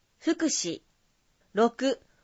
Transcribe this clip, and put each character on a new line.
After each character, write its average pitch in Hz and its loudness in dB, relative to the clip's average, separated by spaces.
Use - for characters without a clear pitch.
福 330 -2
祉。 - -4
六、 233 0